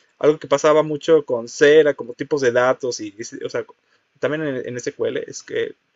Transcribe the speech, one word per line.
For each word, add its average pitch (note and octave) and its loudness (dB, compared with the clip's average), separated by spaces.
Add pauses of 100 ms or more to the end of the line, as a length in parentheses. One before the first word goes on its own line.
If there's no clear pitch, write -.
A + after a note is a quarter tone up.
(200)
algo D3+ 2
que C#3+ -14
pasaba D3+ 4
mucho D3+ 0
con A#2 -6
C, D3+ 6
era D3 4
como A#2+ -10
tipos C#3+ -4
de B2 2
datos, B2 0
y, G#2+ -12
y, A#2+ -14
o A#2+ -6
sea, A#2+ -8 (540)
también D3+ -4
en, C3+ -6
en B2 -8
S C#3 -8
Q A2+ -4
L, B2 -6
es - -16
que - -6 (200)